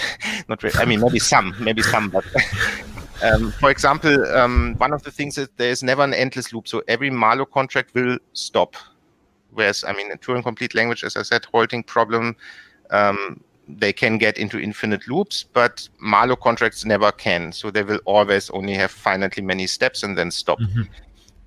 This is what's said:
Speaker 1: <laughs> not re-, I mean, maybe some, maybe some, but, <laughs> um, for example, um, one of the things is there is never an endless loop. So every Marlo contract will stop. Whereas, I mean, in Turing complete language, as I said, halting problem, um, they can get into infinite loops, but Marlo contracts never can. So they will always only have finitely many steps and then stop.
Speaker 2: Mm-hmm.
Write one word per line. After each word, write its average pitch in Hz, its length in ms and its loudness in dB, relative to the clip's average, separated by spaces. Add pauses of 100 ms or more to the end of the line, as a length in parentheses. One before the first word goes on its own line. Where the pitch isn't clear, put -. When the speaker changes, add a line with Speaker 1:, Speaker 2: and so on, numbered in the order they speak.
(240)
Speaker 1:
<laughs> - 240 -8
not 113 140 -6
re-, 107 140 -2
I - 80 4
mean, 113 160 4
maybe 120 180 4
some, 104 420 2
maybe 110 220 0
some, 107 280 2
but, 95 140 0 (520)
<laughs> - 460 -14
um, 113 300 2
for - 180 2
example, 143 540 2 (120)
um, 123 420 2
one 135 140 2
of 147 100 -4
the 147 80 -16
things 147 280 -8
is 135 100 -6 (100)
there 123 120 2
is 123 120 -2
never 131 200 2
an 139 120 2
endless 127 380 -2
loop. 113 140 -8
So 113 220 -4
every 120 220 0
Marlo 123 400 2
contract 131 440 -2
will 123 240 0 (140)
stop. - 420 -2 (760)
Whereas, 104 360 0
I - 60 -4
mean, 101 180 -8
in 87 80 -12
Turing 123 240 -4
complete 120 320 -6
language, 117 300 0
as 107 120 -8
I 104 60 -2
said, 117 300 -2
halting 113 320 2
problem, 113 520 0 (540)
um, 101 500 0 (280)
they 101 240 0
can 110 240 2
get 107 220 2
into 104 220 -6
infinite 104 480 -4
loops, 185 340 -4
but - 440 0 (160)
Marlo 110 380 4
contracts 113 460 0
never 104 260 4
can. 85 400 -2
So 107 180 -10
they 104 120 0
will 101 240 -2
always 101 440 4
only 98 240 -4
have 98 200 0
finitely 98 480 -2
many 95 240 -2
steps - 380 -2
and 101 120 -6
then 87 140 -2
stop. - 300 -2
Speaker 2:
Mm-hmm. 110 220 -2 (640)